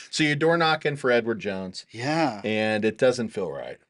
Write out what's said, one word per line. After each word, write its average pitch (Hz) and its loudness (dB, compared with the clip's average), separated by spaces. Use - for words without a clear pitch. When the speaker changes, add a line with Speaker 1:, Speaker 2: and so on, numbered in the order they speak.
Speaker 1:
So - 0
you're 147 2
door 160 2
knocking 156 0
for 131 0
Edward 117 2
Jones. 95 -8
Speaker 2:
Yeah. 127 -2
Speaker 1:
And 107 0
it 107 0
doesn't 123 2
feel 90 -6
right. 64 -10